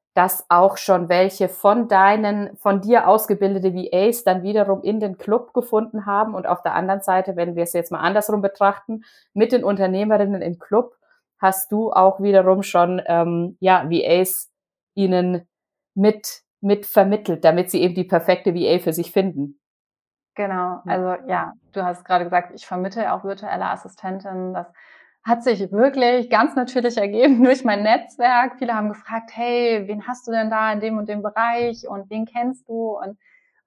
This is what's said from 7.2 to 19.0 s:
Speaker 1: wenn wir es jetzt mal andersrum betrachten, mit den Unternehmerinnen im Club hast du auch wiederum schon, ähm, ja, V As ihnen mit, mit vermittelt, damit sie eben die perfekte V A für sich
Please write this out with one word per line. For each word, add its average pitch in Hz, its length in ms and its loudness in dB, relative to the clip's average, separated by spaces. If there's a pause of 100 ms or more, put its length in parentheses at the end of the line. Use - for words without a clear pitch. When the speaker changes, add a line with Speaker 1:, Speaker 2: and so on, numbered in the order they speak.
Speaker 1:
wenn 170 200 -4
wir 170 60 -2
es 170 100 -6
jetzt 170 180 -4
mal 160 100 -8
andersrum 208 420 -2
betrachten, 202 600 -2 (300)
mit 208 180 0
den 247 140 2
Unternehmerinnen 196 760 0
im 175 160 -6
Club 226 360 -2 (440)
hast 190 340 -2
du 214 200 -2
auch 190 280 4
wiederum 190 420 4
schon, 175 440 0
ähm, 170 540 0
ja, 185 280 4
V 165 80 0 (100)
As 185 460 0 (420)
ihnen 180 540 0 (460)
mit, 214 480 0 (180)
mit 202 240 0
vermittelt, 196 600 2
damit 175 260 2
sie 190 100 0
eben 175 140 0
die 180 100 -2
perfekte 180 480 0
V 175 60 -6
A 165 220 2
für 165 120 -2
sich 165 180 -8